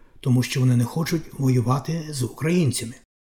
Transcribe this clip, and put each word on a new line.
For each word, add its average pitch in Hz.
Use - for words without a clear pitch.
тому 127
що -
вони 127
не 120
хочуть 160
воювати 135
з 139
українцями. 135